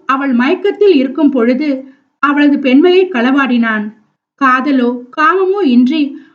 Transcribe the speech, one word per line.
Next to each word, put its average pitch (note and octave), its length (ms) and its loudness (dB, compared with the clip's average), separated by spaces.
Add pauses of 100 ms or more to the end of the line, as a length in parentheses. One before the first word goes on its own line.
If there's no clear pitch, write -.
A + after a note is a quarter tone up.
அவள் C#4 260 -4
மயக்கத்தில் F#4 640 0
இருக்கும் C#4 380 0
பொழுது B3+ 360 -2 (540)
அவளது C#4+ 360 0
பெண்மையை F4 480 4
களவாடினான். A#3+ 800 -2 (560)
காதலோ C4 500 0 (200)
காமமோ F#4 560 0
இன்றி B3+ 360 2 (320)